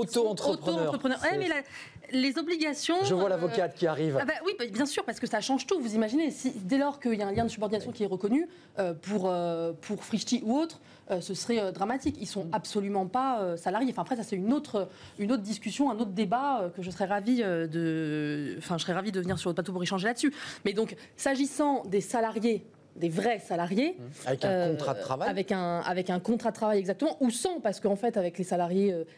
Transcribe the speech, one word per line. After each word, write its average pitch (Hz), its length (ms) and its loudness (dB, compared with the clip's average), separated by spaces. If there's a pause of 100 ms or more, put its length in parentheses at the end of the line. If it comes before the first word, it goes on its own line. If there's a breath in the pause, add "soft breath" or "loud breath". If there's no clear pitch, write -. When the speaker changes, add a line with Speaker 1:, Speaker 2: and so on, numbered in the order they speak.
Speaker 1:
Ils - 60 -2
sont 240 120 2
Speaker 2:
auto-entrepreneurs. 190 600 2
Speaker 1:
auto-entrepreneurs. 254 420 0
Ouais, 294 100 2
Speaker 2:
C'est 392 60 0
Speaker 1:
mais 370 100 0
la, 294 140 0 (500 loud breath)
les 262 240 2
obligations, 320 680 0
Speaker 2:
Je 392 100 4
vois 180 100 4
Speaker 1:
euh, 202 60 4
Speaker 2:
l'avocate 175 440 2
qui 175 120 2
arrive. 156 340 2
Speaker 1:
ah 285 60 2
bah 302 80 0 (100)
oui, 392 140 0
bah, 240 80 -2
bien 220 180 0
sûr, 285 200 -2
parce 220 140 -6
que 240 80 -4
ça 220 140 0
change 254 260 0
tout. 381 140 2
Vous 233 140 -2
imaginez, 226 360 2
si, - 200 -2
dès 196 260 -2
lors 277 240 2
qu'il 233 140 0
y 208 80 0
a 202 40 -2
un 196 60 -2
lien 233 120 2
de 226 40 0
subordination 208 420 -2
Speaker 2:
Oui. 226 60 -10
Speaker 1:
qui 220 60 -2
est 196 60 2
reconnu, 214 400 2 (300 loud breath)
euh, 180 140 0
pour, 185 380 -2
euh, 170 500 0
pour - 240 -8
Frishti - 400 -2
ou 233 140 2
autre, 320 220 -2 (300 loud breath)
euh, 180 120 0
ce 196 100 -6
serait, 233 260 0
euh, 190 140 0
dramatique. 226 480 -2
Ils 202 60 -6
sont 190 180 -4
Speaker 2:
Mm. 165 100 -4
Speaker 1:
absolument 196 520 0
pas, 254 340 2
euh, 175 160 0
salariés. 214 360 0
Enfin, 185 100 -2
après, 247 140 -4
ça, 226 80 -4
c'est 202 120 -4
une 196 160 2
autre, 226 360 0 (300 loud breath)
une 202 140 0
autre 233 100 0
discussion, 220 480 -2
un 214 80 -2
autre 226 120 -2
débat, 226 500 2
euh, 175 80 0
que 180 140 -8
je 180 80 -6
serais 185 160 -2
ravie, 208 360 2
euh, 170 240 2
de, 151 920 -2
enfin, 165 180 -2
je 160 60 0
serais 175 120 0
ravie 190 180 -2
de 185 80 -2
venir 180 180 0
sur - 100 -2
le 170 60 2
plateau 185 180 -2
pour 180 100 -4
échanger 185 260 0
là-dessus. 269 260 2 (320 loud breath)
Mais 202 80 0
donc, 208 220 -2 (200 loud breath)
s'agissant 277 720 2
des 196 160 0
salariés, 220 640 0 (300)
des 165 120 0
vrais 202 320 0
salariés, 196 580 0
Speaker 2:
Mmh. 123 280 -14
Avec 135 180 0
un - 60 2
Speaker 1:
euh, 180 200 4
Speaker 2:
contrat 147 240 0
de 101 60 -6
travail. 131 280 -2
Speaker 1:
avec 190 220 -2
un, 175 300 0
avec 180 300 0
un 180 100 0
contrat 226 320 0
de - 40 -8
travail, 214 220 2
exactement, 196 400 0
ou 262 100 4
sans, 339 300 0
parce 208 220 -2
qu'en 202 160 2
fait, 226 200 0
avec 175 220 0
les 185 60 -2
salariés, 185 480 2
euh, 165 100 -2 (160 loud breath)